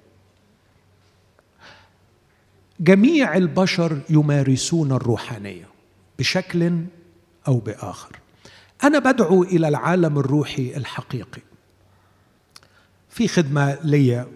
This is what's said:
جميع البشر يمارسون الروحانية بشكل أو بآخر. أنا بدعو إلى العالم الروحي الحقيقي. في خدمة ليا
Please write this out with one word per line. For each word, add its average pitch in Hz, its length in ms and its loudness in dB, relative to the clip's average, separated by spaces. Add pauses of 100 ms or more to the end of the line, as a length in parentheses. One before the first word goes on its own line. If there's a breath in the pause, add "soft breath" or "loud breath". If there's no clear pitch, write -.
(2750 soft breath)
جميع 196 580 4
البشر 165 720 -2
يمارسون 143 840 0
الروحانية 104 760 -6 (540)
بشكل 170 520 -2 (760)
أو 127 100 2
بآخر. - 600 -10 (640 soft breath)
أنا 294 160 4
بدعو 190 440 2
إلى 170 240 2
العالم 147 520 0
الروحي 135 580 -2
الحقيقي. - 640 -10 (1700 soft breath)
في 220 180 -2
خدمة 143 560 0
ليا 131 520 2